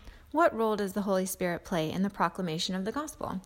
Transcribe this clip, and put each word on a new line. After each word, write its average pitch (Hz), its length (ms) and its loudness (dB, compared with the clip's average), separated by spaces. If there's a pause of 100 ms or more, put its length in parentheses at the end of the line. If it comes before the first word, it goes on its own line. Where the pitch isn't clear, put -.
(320)
what 311 240 6
role 220 200 2
does 196 160 -2
the 208 100 0
Holy 190 240 2
Spirit 175 380 -2
play 156 260 0
in 180 120 0
the 202 80 2
proclamation 175 680 -2
of 190 80 -4
the 220 80 -4
gospel? 285 540 -6